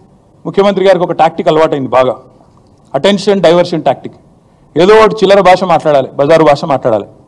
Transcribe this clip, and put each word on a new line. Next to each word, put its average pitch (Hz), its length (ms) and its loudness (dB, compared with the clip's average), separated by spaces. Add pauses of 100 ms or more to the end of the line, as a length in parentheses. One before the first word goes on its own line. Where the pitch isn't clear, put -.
(480)
ముఖ్యమంత్రి 196 400 0
గారికి 180 180 2
ఒక 160 160 -6
టాక్టిక్ 165 300 0
అలవాటైంది 156 440 -2
బాగా, 127 180 0 (840)
అటెన్షన్ 196 480 -2
డైవర్షన్ 170 420 0
టాక్టిక్. - 300 -8 (580)
ఏదో 180 240 2
ఒకటి 214 220 2
చిల్లర 196 260 2
భాష 180 140 4 (100)
మాట్లాడాలి, 147 380 0 (100)
బజారు 156 300 2
భాష 143 120 0 (120)
మాట్లాడాలి, 113 340 -4 (200)